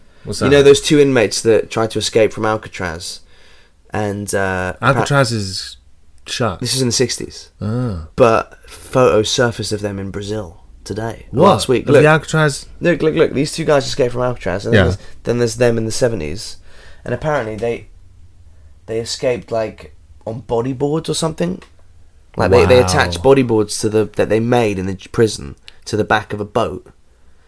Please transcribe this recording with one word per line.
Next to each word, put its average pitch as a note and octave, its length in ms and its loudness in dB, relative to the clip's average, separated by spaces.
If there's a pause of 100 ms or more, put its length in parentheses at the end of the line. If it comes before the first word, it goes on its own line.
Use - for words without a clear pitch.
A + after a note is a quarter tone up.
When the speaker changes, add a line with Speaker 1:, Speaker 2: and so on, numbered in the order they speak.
(260)
Speaker 1:
What's G2+ 160 -8
Speaker 2:
You B2+ 80 2
Speaker 1:
that? C#3+ 80 6
Speaker 2:
know C#3+ 60 8
those C#3 180 8
two D3+ 180 4
inmates C3 440 2
that A2 280 2
tried A2+ 200 -2
to - 80 -6
escape G#2+ 340 2
from A2 120 -4
Alcatraz? F#2+ 760 -6 (680)
And, G2+ 440 -4
uh, F#2 460 -2
Speaker 1:
Alcatraz B2 500 0
Speaker 2:
appa- A2+ 80 -4
Speaker 1:
is - 380 -10 (480)
shut. G2+ 340 -4
Speaker 2:
This B2 160 -4
is C3 60 -2
in B2+ 80 0
the A2+ 40 -2
sixties. - 560 -6 (120)
Speaker 1:
Ah. G#2+ 460 -6 (100)
Speaker 2:
But A2+ 400 2 (120)
photos G#2+ 600 2
surfaced A#2 400 -2
of G#2+ 100 -4
them G2+ 180 -6
in G2 120 -10
Brazil G2 500 -10 (220)
today, A2 480 -10
Speaker 1:
What? D#3+ 180 4
Speaker 2:
last A2+ 180 2
week. B2 160 2
Speaker 1:
Of - 100 -2
Speaker 2:
Look. D3 100 8
Speaker 1:
the D3+ 40 6
Alcatraz? D#3 600 0 (120)
Speaker 2:
Look, E3+ 220 0
look, D#3 140 0
look. D#3 180 2
These C#3+ 200 -2
two E3 120 -6
guys C#3+ 220 2
escaped B2 260 -2
from B2 80 -4
Alcatraz. G#2 440 -4
And A#2 80 -2
then G#2+ 60 6
Speaker 1:
Yeah. F#2 120 6
Speaker 2:
there's, F#2+ 60 -2 (260)
then A#2+ 160 0
there's A2+ 160 0
them A#2+ 220 2
in A2+ 80 -2
the A2 60 -4
seventies. G#2 680 -4 (460)
And A#2 100 -6
apparently B2+ 420 -4
they, A#2 320 -6 (1000)
they A2+ 140 -6
escaped, A#2 520 -4
like, A2 440 -6 (300)
on A#2 180 -10
bodyboards C3+ 680 -2
or D3+ 60 -4
something. E3+ 460 -4 (760)
Like, A2 140 2
they, A#2+ 140 6
they B2 140 6
Speaker 1:
Wow. B2 60 6
Speaker 2:
attached A#2 380 0
bodyboards A#2+ 580 2
to A2 80 -2
the, G#2+ 160 2 (100)
that F#2+ 140 0
they G#2+ 100 2
made A#2 400 0
in F2+ 60 -4
the G2 80 -4
j-, - 180 -14
prison G#2 440 0 (300)
to - 120 -4
the G#2+ 80 2
back G#2+ 260 0
of G#2 80 -6
a G2+ 60 -6
boat. F#2 420 -4 (600)